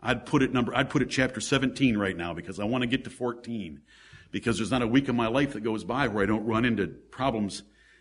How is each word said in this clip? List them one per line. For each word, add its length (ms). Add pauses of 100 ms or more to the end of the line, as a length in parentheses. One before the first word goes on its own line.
I'd 240
put 160
it 100
number, 240
I'd 140
put 120
it 80
chapter 300
seventeen 560
right 200
now 180
because 260
I 40
want 180
to 60
get 160
to 60
fourteen. 720 (480)
Because 260
there's 140
not 120
a 60
week 200
of 60
my 140
life 240
that 100
goes 220
by 240
where 160
I 20
don't 180
run 200
into 240
problems 760 (380)